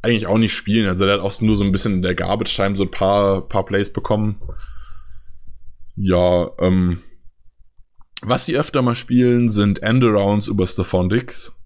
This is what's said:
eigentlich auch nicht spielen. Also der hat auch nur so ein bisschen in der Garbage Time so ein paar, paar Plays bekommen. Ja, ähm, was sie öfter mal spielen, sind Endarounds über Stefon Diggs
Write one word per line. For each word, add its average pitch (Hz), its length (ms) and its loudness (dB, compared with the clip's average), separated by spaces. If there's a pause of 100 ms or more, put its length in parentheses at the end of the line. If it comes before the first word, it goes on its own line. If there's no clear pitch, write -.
eigentlich 110 240 0
auch 101 120 2
nicht 113 160 2
spielen. 107 320 0
Also 92 200 2
der 98 80 4
hat 98 80 -2
auch 98 180 -4
nur 110 160 4
so 101 80 2
ein 98 80 2
bisschen 98 220 0
in 90 80 0
der 90 120 0
Garbage 98 400 -2
Time 98 220 0
so 98 80 0
ein 92 60 -4
paar, 98 580 2
paar 98 160 -2
Plays 101 260 0
bekommen. 107 440 -2 (1600)
Ja, 90 640 2
ähm, 90 400 2 (1200)
was 123 240 -2
sie 127 100 -2
öfter 139 240 -2
mal 123 140 2
spielen, 120 560 2
sind 101 320 2
Endarounds 104 680 2
über 95 180 0
Stefon 90 440 0
Diggs - 440 -4 (120)